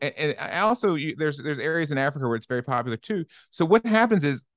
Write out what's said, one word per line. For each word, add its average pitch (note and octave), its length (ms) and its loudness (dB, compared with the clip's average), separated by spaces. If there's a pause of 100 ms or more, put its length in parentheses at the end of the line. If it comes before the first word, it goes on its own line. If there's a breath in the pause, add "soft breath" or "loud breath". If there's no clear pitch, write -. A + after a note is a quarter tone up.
and, C#3 140 -4
and - 240 -2
I - 220 -4
also, G#3+ 340 2
you, D3+ 200 -4
there's, D3+ 220 -2
there's C#3+ 220 -4
areas D#3 320 -2
in C#3+ 80 0
Africa C3+ 280 -2
where A#2 80 0
it's A2+ 120 -8
very B2 160 -2
popular B2 340 -2
too. F#3 280 -4 (260 soft breath)
So - 140 0
what A3 200 6
happens A3 400 4
is, C#3 180 0 (140)